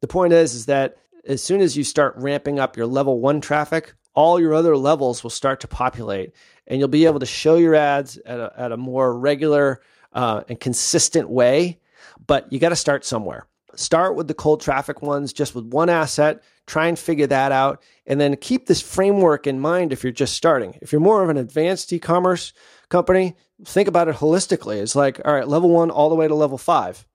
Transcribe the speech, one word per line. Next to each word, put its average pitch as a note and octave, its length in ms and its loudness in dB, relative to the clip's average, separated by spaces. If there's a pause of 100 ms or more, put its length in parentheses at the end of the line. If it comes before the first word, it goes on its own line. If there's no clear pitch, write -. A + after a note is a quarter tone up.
The - 60 -6
point F3 260 2
is, D#3+ 200 4
is A2+ 120 -12
that C#3 320 -2 (260)
as C3+ 180 -4
soon G3 180 0
as D#3 160 2
you D3 60 -2
start C#3 340 0
ramping C#3+ 440 -4
up C3 160 -4
your A#2 100 -4
level C3+ 320 0
one C#3 220 0
traffic, D3+ 540 -4 (200)
all E3+ 240 4
your E3 140 2
other D#3+ 240 4
levels C3+ 460 0
will A#2 80 -10
start C3+ 300 -2
to - 60 -14
populate, A2+ 680 -6 (340)
and C3 120 -4
you'll C#3 80 2
be D3+ 200 4
able D3+ 120 2
to C3 60 -4
show D#3 320 2
your E3 180 4
ads C#3+ 520 0
at B2 120 -10
a, A2+ 200 -10
at B2 120 -6
a A#2 60 -8
more B2+ 400 -2
regular, C#3+ 640 0 (320)
uh, A2+ 380 -2
and A#2+ 100 -10
consistent B2+ 680 -2
way. C3+ 500 2 (460)
But - 260 -2
you C3+ 60 -4
gotta E3 180 2
start C#3+ 300 -2
somewhere. G2+ 400 -8 (280)
Start F3 400 0
with D#3 140 -6
the D#3 60 -4
cold D#3 260 0
traffic C#3+ 400 -4
ones, C#3+ 320 -4
just - 220 -6
with A#2+ 100 -10
one C#3 240 0
asset, D3+ 540 0 (240)
try D#3+ 220 -2
and E3 100 -2
figure D3 300 -2
that C#3 240 2
out, C3+ 300 0 (240)
and C#3 140 -2
then C#3+ 160 2
keep - 300 -4
this - 160 0
framework F#3+ 640 2
in C3+ 120 -4
mind D#3+ 360 -2
if - 100 -12
you're B2+ 80 -4
just C3 220 -4
starting. C3 480 0
If - 100 -10
you're D3+ 80 2
more G3+ 220 4
of F3 80 0
an D3 80 -2
advanced D#3 520 -4
e-commerce F3+ 640 0 (380)
company, F3+ 440 2 (300)
think G3 240 0
about E3+ 200 2
it D3 80 -4
holistically. D#3 600 -2
It's G#2 180 -6
like, C#3 300 0
all D3+ 80 0
right, C3+ 160 -2
level E3+ 220 2
one E3+ 200 4
all D3+ 200 2
the D#3+ 60 0
way D#3+ 120 2
to D3+ 60 0
level D3 240 0
five. A#2 560 -2